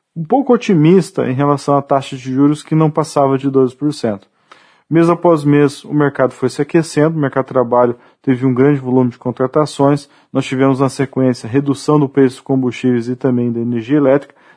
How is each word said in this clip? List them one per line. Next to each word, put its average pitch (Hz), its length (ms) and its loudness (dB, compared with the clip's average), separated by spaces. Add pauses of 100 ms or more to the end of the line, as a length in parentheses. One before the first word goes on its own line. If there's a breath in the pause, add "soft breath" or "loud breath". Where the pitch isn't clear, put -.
(160)
um 165 80 -8
pouco 262 300 2
otimista 165 760 2
em 127 60 -2
relação 143 420 0
à 139 60 0
taxa 139 340 -2
de 127 160 -10
juros, 143 300 0
que - 120 -6
não 156 160 2
passava 143 460 0
de 135 140 -2
doze 131 260 0
por 147 160 -4
cento. 107 340 -6 (600 soft breath)
Mês 170 220 4
após 170 320 2
mês, 147 420 2
o - 80 -12
mercado 139 380 0
foi - 180 -4
se 147 140 -6
aquecendo, 156 540 0
o 156 40 -4
mercado 135 260 -2
de - 60 -14
trabalho 123 440 0 (260 soft breath)
teve 131 240 0
um 127 80 0
grande 139 240 2
volume 127 320 0
de - 80 -14
contratações, 139 880 -2 (240 soft breath)
nós 135 140 -2
tivemos 135 320 0
na 135 100 0
sequência 131 600 -4
redução 143 500 0
do 139 100 0
preço 135 280 2
dos - 40 -20
combustíveis 123 680 -2
e 127 80 -6
também 120 340 -2
da 117 80 -6
energia 120 380 -4
elétrica, 143 400 0 (200 soft breath)